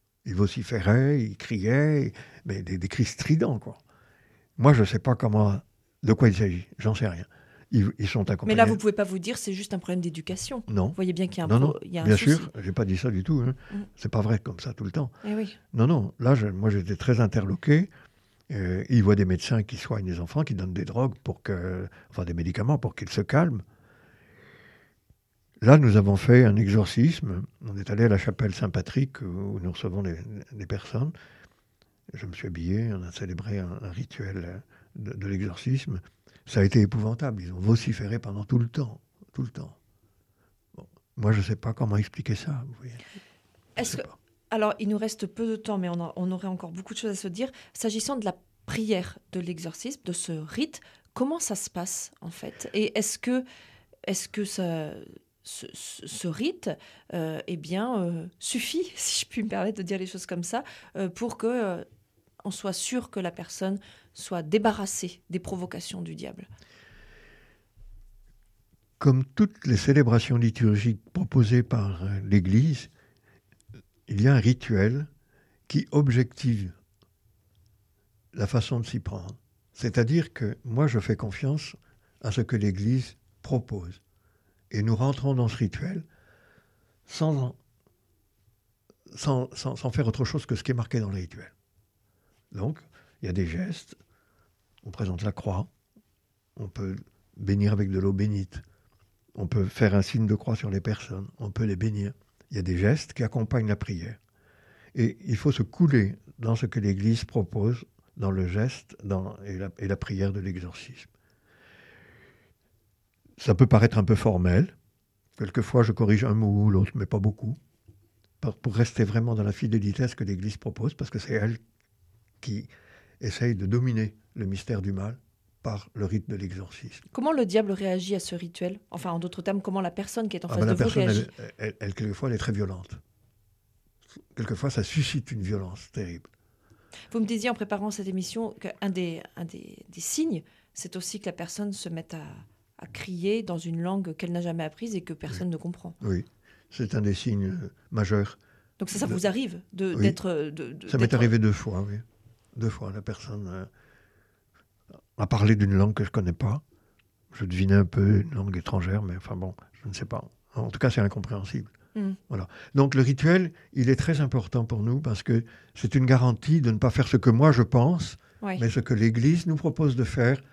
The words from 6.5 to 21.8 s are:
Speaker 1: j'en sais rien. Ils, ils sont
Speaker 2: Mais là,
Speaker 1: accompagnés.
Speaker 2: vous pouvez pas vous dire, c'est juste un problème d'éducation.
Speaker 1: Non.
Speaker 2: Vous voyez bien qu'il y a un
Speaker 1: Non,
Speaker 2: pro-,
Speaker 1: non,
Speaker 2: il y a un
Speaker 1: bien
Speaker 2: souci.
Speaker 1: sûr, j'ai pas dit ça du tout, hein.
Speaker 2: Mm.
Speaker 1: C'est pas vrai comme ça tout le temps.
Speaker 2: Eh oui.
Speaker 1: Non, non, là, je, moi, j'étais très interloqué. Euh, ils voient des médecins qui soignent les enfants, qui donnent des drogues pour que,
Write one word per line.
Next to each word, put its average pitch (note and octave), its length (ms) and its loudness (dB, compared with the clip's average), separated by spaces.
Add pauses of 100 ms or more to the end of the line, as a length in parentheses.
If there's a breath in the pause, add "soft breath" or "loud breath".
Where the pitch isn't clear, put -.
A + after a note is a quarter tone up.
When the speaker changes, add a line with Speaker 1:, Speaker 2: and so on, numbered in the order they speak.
Speaker 1:
j'en - 160 0
sais G2+ 140 0
rien. F2 160 -6 (460 soft breath)
Ils, G#2 280 4
ils G2+ 80 -2
sont G#2+ 140 0
Speaker 2:
Mais G2 60 0
là, - 80 0
Speaker 1:
accompagnés. G#3+ 360 4
Speaker 2:
vous A3 60 2
pouvez G#3 160 2
pas G#3 100 -2
vous F#3+ 160 -2
dire, G#3 180 -6
c'est - 160 -6
juste G3 220 -6
un F3+ 60 -4
problème F3+ 200 -4
d'éducation. F3 680 -8
Speaker 1:
Non. G3 200 2
Speaker 2:
Vous E3 60 -4
voyez F#3 180 0
bien F3+ 140 -2
qu'il F#3 120 -8
y - 20 -4
a E3 40 -2
un - 40 -4
Speaker 1:
Non, G#2+ 100 4
Speaker 2:
pro-, C3+ 160 6
Speaker 1:
non, - 80 -10
Speaker 2:
il - 100 -16
y F3 60 -6
a D#3+ 40 -4
un - 20 -6
Speaker 1:
bien G#2 120 6
Speaker 2:
souci. D#3+ 200 4
Speaker 1:
sûr, E3 140 -8 (100)
j'ai F#2 120 -4
pas A2+ 120 0
dit F#2+ 120 0
ça B2+ 140 -2
du F#2+ 140 -2
tout, D3+ 200 0
hein. C3 100 0 (180 loud breath)
Speaker 2:
Mm. G3+ 60 -6 (180 loud breath)
Speaker 1:
C'est - 140 -8
pas A2 100 0
vrai G#2+ 180 2
comme G2 220 -8
ça B2 140 -10
tout A2 100 -8
le G2 80 -6
temps. C#3+ 180 -4 (140 loud breath)
Speaker 2:
Eh G#3 100 -4
oui. G#3+ 220 -6 (160)
Speaker 1:
Non, A#2 160 4
non, C#3+ 320 2
là, B2+ 160 6
je, G#2+ 100 2
moi, G2+ 240 0
j'étais G2 260 0
très A#2+ 240 2
interloqué. A2+ 680 2 (640 soft breath)
Euh, F#2+ 380 -2
ils A#2+ 120 6
voient G2+ 140 8
des G2+ 80 6
médecins F#2 400 2
qui - 120 -8
soignent G2+ 300 -4
les F2 140 -4
enfants, B2 240 -2
qui C#3+ 100 -4
donnent F#2 200 -4
des G2+ 100 -2
drogues B2+ 300 -2 (100)
pour - 180 -6
que, F#2 460 -4 (220 loud breath)